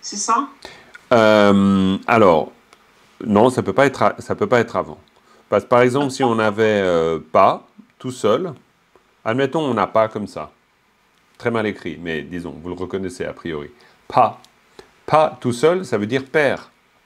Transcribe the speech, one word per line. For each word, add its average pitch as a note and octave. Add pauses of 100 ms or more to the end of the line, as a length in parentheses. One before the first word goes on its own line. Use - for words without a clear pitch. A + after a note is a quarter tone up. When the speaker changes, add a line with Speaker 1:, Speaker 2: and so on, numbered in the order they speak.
Speaker 1:
c'est -
ça ? - (640)
Speaker 2:
Euh, G2+ (100)
alors, F#2 (720)
non, G#2+
ça B2
peut F#2+
pas C3+
être C3+
a-, G2+
ça G#2
peut G#2
pas A#2
être G#2+
avant. D2+ (520)
Parce G#2
que, -
par B2
exemple, C3
si C3+
on A2+
avait, G#2+
euh, E2
pas, G#2 (320)
tout B2+
seul, B2+ (720)
admettons, C3+
on C#3
n'a G2+
pas A2
comme G#2
ça. D#2 (840)
Très A#2+
mal A2
écrit, E2
mais D#2+
disons, D#2+
vous F2
le E2
reconnaissez F#2
a D#2
priori. D2+ (380)
Pas. - (640)
Pas D3+
tout B2
seul, E3+
ça A#2+
veut G#2
dire C3
père, C3+ (340)